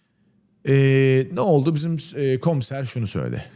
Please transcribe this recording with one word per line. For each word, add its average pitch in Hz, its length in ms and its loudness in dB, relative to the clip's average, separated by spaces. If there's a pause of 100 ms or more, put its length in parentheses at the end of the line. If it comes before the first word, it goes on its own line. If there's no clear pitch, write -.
(680)
E, 139 80 4 (580)
ne 151 80 -2
oldu? 156 340 2
Bizim, 160 220 -4 (180)
e, 135 240 -2
komiser 139 460 -2
şunu 117 220 -6
söyledi. 62 380 -6 (100)